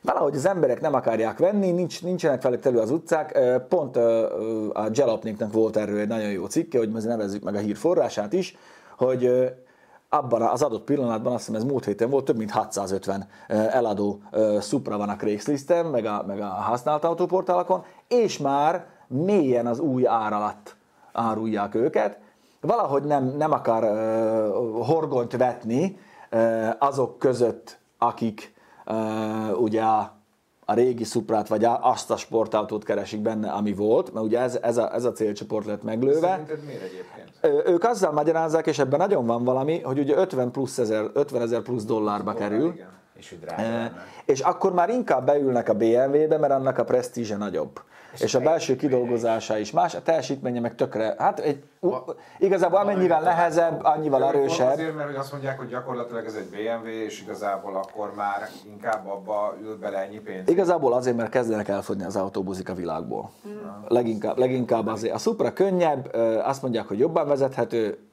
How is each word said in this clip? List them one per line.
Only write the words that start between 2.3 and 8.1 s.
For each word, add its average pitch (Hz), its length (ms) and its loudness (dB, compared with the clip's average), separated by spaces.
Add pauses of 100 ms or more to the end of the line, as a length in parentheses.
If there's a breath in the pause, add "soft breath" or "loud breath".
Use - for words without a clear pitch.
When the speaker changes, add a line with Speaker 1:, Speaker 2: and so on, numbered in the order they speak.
Speaker 1:
felé 127 160 2
telő 123 220 2
az 110 120 2
utcák. - 440 0
Ö, 127 240 4
pont, 151 380 0
ö, 113 300 4 (120)
ö, 110 340 -4
a 107 200 2
Jalopniknak 110 600 0
volt 110 240 2
erről 104 220 0
egy 104 100 -2
nagyon 107 220 -2
jó 95 160 -4
cikke, 160 320 0
hogy 110 120 2
most 113 160 -4
nevezzük 104 360 -4
meg 98 120 -4
a 104 40 -2
hír 104 180 -2
forrását 127 560 0